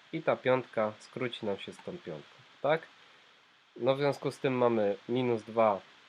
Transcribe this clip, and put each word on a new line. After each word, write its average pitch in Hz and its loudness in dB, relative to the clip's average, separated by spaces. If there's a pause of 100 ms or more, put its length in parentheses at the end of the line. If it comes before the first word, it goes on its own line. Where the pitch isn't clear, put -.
(140)
i 160 -6
ta 135 2
piątka 123 0
skróci 120 -8
nam 101 -2
się - -12
z - -18
tą - -12
piątką, 82 -12 (260)
tak? 156 0 (920)
No 127 2
w - -8
związku 143 -2
z - -14
tym 135 0
mamy 117 4 (120)
minus 120 0
dwa 107 2 (280)